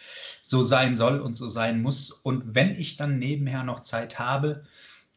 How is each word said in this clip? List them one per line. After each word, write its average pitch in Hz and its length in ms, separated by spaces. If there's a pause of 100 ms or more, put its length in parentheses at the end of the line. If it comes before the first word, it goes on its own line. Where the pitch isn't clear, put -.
(440)
so 127 180
sein 127 340
soll 127 240
und 117 160
so 117 140
sein 113 320
muss. 135 300
Und 127 420
wenn 175 220
ich 165 200
dann 143 220
nebenher 135 460
noch 123 160
Zeit - 400
habe, 139 420 (560)